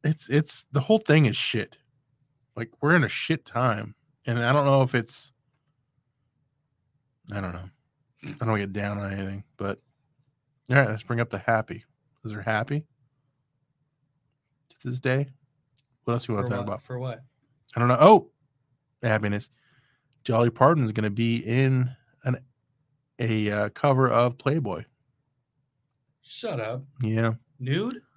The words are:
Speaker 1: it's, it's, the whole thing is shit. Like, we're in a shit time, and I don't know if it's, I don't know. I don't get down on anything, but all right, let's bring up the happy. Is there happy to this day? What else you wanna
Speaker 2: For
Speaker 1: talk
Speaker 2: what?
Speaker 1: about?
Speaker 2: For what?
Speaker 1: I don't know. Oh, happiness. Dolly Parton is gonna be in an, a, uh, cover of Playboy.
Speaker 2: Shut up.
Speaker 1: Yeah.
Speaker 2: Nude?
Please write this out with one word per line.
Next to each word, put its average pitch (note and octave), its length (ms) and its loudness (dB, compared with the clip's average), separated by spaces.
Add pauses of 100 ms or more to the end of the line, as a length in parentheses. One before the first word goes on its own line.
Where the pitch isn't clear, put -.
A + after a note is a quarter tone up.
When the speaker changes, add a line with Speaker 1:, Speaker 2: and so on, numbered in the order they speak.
Speaker 1:
it's, D#3 240 -2
it's, - 440 -2
the C#3 80 2
whole G#3+ 180 2
thing D#3 260 4
is G#2+ 140 2
shit. - 400 -6 (760)
Like, A#2 160 -10 (120)
we're D3+ 140 4
in D3+ 80 6
a G2+ 40 0
shit - 380 -4
time, A2 480 -2 (320)
and A#2 140 -2
I A#2+ 120 2
don't C#3+ 140 4
know C3+ 160 6
if B2+ 120 0
it's, - 380 -4 (2000)
I G2+ 80 -6
don't F2+ 140 -8
know. F#2 160 -14 (680)
I A#2+ 40 -4
don't A2 140 0
get G2 160 -6
down G2+ 240 -6
on G2+ 140 -8
anything, G2 300 -8 (140)
but G2+ 240 -8 (880)
all B2+ 80 2
right, C3 120 4
let's A2 140 -6
bring A#2 180 -4
up A#2+ 100 -2
the G2 80 -6
happy. A2 440 -2 (420)
Is A2 80 -10
there G#2+ 100 -10
happy A2+ 420 -4 (2000)
to B2+ 100 -10
this B2+ 100 -6
day? C3+ 280 -2 (760)
What A#2 100 -2
else A#2+ 140 -6
you A2+ 60 -2
wanna G2+ 120 -2
Speaker 2:
For A#2+ 40 -4
Speaker 1:
talk G2+ 160 -2
Speaker 2:
what? - 20 -6
Speaker 1:
about? G2+ 140 -8
Speaker 2:
For B2+ 160 -12
what? B2 240 -10 (520)
Speaker 1:
I - 60 -4
don't A#2+ 80 4
know. B2 120 2
Oh, G3 300 8 (720)
happiness. G#2+ 480 -2 (760)
Dolly A#2+ 260 2
Parton C#3+ 320 4
is A2 100 0
gonna G#2+ 180 -2
be A2+ 280 -2
in B2+ 520 0 (340)
an, B2+ 140 -2 (800)
a, A2 300 0
uh, G#2 200 -2
cover C3 380 2
of A#2+ 300 2
Playboy. C3 460 -4 (1400)
Speaker 2:
Shut F#3+ 360 -10
up. A#2 240 -8 (200)
Speaker 1:
Yeah. A2+ 320 0 (260)
Speaker 2:
Nude? F#3+ 400 -4 (160)